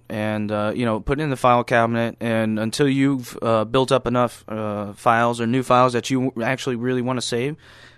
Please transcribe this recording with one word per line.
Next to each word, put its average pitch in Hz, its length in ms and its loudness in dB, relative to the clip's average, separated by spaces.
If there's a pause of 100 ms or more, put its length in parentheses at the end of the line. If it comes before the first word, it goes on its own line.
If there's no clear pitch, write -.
(100)
and, 107 420 -4
uh, 107 220 -2
you 120 100 -2
know, 110 160 0
putting 143 220 -2
it - 20 -2
in 147 60 -2
the 131 60 -2
file 120 280 4
cabinet. 117 560 2
And 110 380 -2
until 113 300 0
you've, 135 520 0
uh, 113 240 2
built 127 280 2
up 127 140 2
enough, 123 420 0
uh, 104 460 -6
files 120 460 2
or 117 60 0
new 127 160 0
files 127 320 4
that 117 160 -2
you 131 220 0 (100)
actually 131 340 -2
really 127 260 -2
wanna 123 200 -2
save, 127 340 -4 (420)